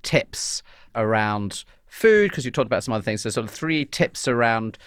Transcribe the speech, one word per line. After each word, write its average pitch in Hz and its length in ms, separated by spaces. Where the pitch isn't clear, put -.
tips - 600
around 107 680
food?" 208 460
'Cause 135 100
you 127 80
talked 123 160
about 113 160
some 120 100
other 107 120
things. 107 160
So 117 80
sort 113 160
of 107 60
three 156 340
tips - 420
around 113 580